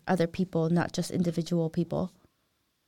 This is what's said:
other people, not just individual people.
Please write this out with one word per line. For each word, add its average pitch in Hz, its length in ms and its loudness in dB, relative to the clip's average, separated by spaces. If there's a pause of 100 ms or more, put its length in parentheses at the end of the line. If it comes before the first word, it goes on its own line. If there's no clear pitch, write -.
other 170 200 2
people, 170 420 0
not 170 240 2
just - 180 -4
individual 170 600 0
people. 165 400 -2 (760)